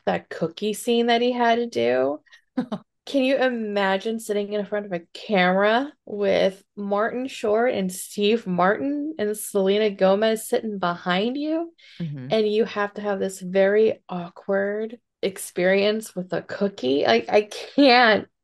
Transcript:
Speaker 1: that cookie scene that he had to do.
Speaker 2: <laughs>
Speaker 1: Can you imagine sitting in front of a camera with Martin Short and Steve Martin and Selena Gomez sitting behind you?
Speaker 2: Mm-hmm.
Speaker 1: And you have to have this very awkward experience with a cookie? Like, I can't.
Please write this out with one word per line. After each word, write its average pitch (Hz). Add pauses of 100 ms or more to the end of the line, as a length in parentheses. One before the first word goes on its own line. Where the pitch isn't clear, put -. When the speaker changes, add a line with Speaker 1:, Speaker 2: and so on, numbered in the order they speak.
Speaker 1:
that 175
cookie 202
scene 233
that 233
he 247
had 233
to 240
do. 254 (360)
Speaker 2:
<laughs> - (360)
Speaker 1:
Can 269
you 269
imagine 220
sitting 202
in 208
front 208
of 196
a 175 (120)
camera 208 (120)
with 196 (140)
Martin 208
Short 233
and 190
Steve 208
Martin 269
and 208
Selena 208
Gomez 196
sitting 220
behind 185
you? 320 (260)
Speaker 2:
Mm-hmm. 143
Speaker 1:
And 220
you 214
have 202
to 202
have 202
this 190
very 190
awkward 202 (240)
experience 196
with 185
a 165
cookie? 247
Like, 233
I 214 (240)
can't. 247 (160)